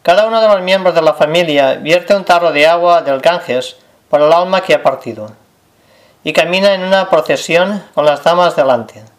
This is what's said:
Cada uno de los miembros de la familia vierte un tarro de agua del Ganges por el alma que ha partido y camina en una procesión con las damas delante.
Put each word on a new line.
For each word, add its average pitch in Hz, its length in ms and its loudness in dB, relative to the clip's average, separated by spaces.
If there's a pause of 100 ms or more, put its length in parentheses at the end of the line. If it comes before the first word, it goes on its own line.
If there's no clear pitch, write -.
Cada 196 240 2
uno 226 140 -2
de 220 80 2
los 202 140 2
miembros 185 340 0
de 165 60 4
la 156 120 2
familia 151 600 0
vierte 175 420 0
un 190 80 -4
tarro 175 300 0
de 147 120 2
agua 170 360 2
del 139 180 -4
Ganges 156 560 -2 (340)
por 147 120 0
el 151 100 4
alma 180 300 0
que 180 120 -2
ha 147 80 0
partido 110 520 -6 (920)
y 151 100 -6
camina 185 400 0
en 185 100 -4
una 190 260 0
procesión 170 760 -2 (100)
con 147 80 -2
las 147 180 0
damas 175 360 0
delante. 123 440 -2 (180)